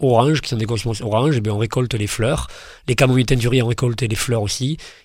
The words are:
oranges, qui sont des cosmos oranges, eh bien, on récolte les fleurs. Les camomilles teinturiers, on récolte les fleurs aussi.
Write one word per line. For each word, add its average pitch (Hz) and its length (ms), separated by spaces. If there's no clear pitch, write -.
oranges, 135 400
qui - 80
sont 120 80
des 110 100
cosmos 113 360
oranges, 120 340
eh 117 40
bien, 107 120
on 101 60
récolte 117 360
les 104 140
fleurs. 127 400
Les 123 80
camomilles 127 300
teinturiers, 123 360
on 117 60
récolte 120 340
les 113 140
fleurs 113 260
aussi. 127 340